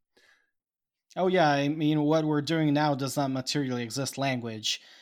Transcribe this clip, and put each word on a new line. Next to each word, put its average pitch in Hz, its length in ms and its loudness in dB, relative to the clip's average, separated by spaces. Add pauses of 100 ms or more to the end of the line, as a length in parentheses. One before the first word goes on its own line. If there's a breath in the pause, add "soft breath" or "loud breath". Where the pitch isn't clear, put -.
(1160 soft breath)
Oh, 175 100 0
yeah. 180 240 4
I 143 180 2
mean, 151 340 2
what 156 220 2
we're 151 160 0
doing 151 320 0
now 147 220 2
does 131 220 -4
not 139 160 -2
materially 127 500 -4
exist, 120 340 -6
language. 117 640 -4 (220 loud breath)